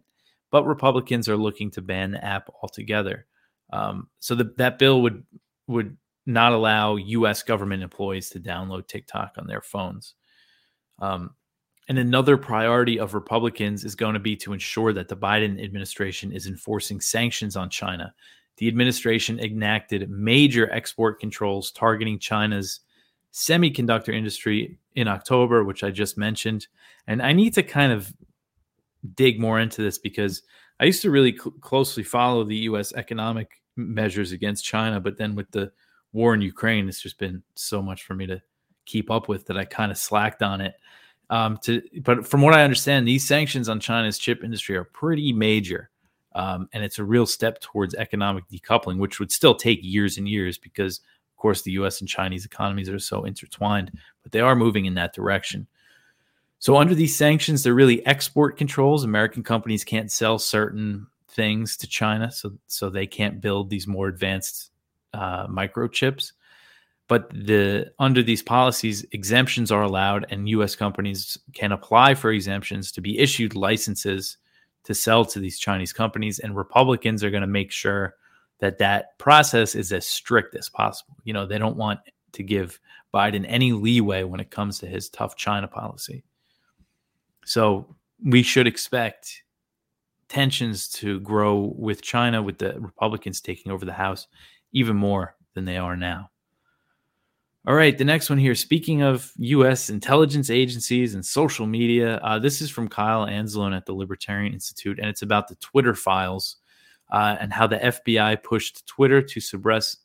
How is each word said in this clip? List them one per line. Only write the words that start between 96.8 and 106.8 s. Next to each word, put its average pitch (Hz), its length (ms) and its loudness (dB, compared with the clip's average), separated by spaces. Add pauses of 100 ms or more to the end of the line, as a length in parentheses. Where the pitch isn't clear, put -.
All 131 100 4
right, 151 220 6
the 135 60 0
next 147 260 2
one 139 100 4
here. 131 160 4
Speaking 156 480 0
of 131 340 0
U 131 280 2
S 131 240 0
intelligence 139 600 2
agencies 123 680 0
and 95 100 -8
social 139 400 0
media, 117 520 0
uh, 110 200 -2
this 139 220 0
is 151 100 -8
from 117 200 -6
Kyle 107 360 0
Anzalone 101 500 -4
at 92 100 -8
the 98 80 -8
Libertarian 98 580 -6
Institute, 101 480 -10
and 107 80 -4
it's 107 140 -8
about 104 260 0
the - 80 -18
Twitter 120 400 2
files, 95 600 -2 (540)